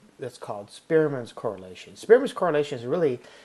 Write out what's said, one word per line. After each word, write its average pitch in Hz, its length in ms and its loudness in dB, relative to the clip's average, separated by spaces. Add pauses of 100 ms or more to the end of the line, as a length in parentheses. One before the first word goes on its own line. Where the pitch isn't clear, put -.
(160)
that's 127 200 -12
called 104 340 -12
Spearman's 143 640 0
correlation. 92 640 -10
Spearman's 247 340 6
correlation 147 480 0
is 117 60 -10
really 139 340 0 (260)